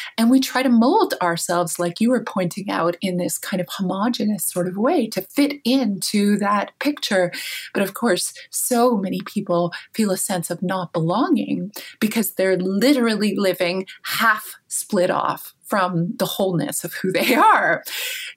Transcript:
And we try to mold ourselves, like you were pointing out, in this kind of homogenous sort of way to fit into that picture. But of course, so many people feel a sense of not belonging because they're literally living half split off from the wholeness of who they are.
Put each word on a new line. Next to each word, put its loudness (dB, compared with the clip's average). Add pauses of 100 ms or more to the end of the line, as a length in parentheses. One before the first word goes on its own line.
(180)
And 4
we 8
try 0
to 4
mold 4
ourselves, 0
like -2
you 2
were 2
pointing -4
out, 0
in 0
this -2
kind -4
of -4
homogenous -2
sort -2
of -6
way 2
to -6
fit 0 (100)
into 2
that 0
picture. 0 (400)
But 0
of -4
course, 0 (200)
so 2
many -2
people -2 (200)
feel 2
a -2
sense -4
of -4
not -4
belonging 0 (280)
because -2
they're 2
literally 2
living 0 (180)
half 0 (140)
split 0
off -4
from -2
the 0
wholeness -2
of -10
who -4
they 2
are. 4 (540)